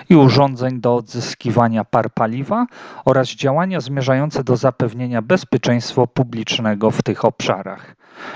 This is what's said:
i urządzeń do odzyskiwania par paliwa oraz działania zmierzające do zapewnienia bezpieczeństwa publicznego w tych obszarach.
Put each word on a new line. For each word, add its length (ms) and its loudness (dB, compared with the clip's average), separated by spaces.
i 60 8
urządzeń 640 4
do 140 2
odzyskiwania 880 0
par 300 0
paliwa 520 -2
oraz 240 2
działania 520 -2
zmierzające 640 -2
do 140 0
zapewnienia 640 -2
bezpieczeństwa 840 0
publicznego 840 -2
w 100 -2
tych 240 -2
obszarach. 680 -4